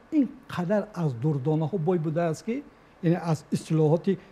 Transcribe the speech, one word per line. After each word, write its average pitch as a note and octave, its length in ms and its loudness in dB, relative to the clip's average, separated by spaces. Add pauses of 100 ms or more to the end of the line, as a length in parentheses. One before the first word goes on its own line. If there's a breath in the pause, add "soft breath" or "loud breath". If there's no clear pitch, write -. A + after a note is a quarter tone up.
(100)
اینقدر G3+ 840 -2
از D3 260 -2
دردانه D3+ 480 0
ها G#3 100 -4
بای F3 200 2
بوده D#3+ 240 -2
است D#3+ 220 -2
که، B3+ 180 -4 (400 soft breath)
یعنی E3+ 140 4
از E3+ 360 -2
اصطلاحات E3 640 2 (160 soft breath)